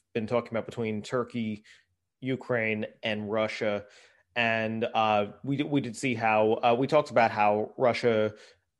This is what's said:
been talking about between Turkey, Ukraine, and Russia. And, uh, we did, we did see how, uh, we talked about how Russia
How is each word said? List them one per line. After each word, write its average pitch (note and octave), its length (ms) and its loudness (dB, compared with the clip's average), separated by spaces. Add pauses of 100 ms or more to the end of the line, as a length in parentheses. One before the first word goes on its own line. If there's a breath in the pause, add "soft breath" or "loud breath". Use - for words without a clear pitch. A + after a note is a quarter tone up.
(140)
been G#2+ 140 -2
talking A#2 240 -2
about A2 140 -4
between A2 360 -4
Turkey, A2+ 600 -4 (580 soft breath)
Ukraine, A2+ 640 -2 (180)
and G#2+ 280 -4
Russia. G#2+ 540 -2 (500 soft breath)
And, A2+ 580 0
uh, G#2+ 340 2 (160)
we C3+ 140 -2
did, D3 120 -2
we C#3+ 120 0
did A2+ 140 -6
see B2+ 200 -2
how, A2 380 2 (100)
uh, A#2+ 140 4
we C3+ 100 0
talked D3 220 2
about A2+ 220 4
how G#2 460 2
Russia A2+ 560 2 (460 loud breath)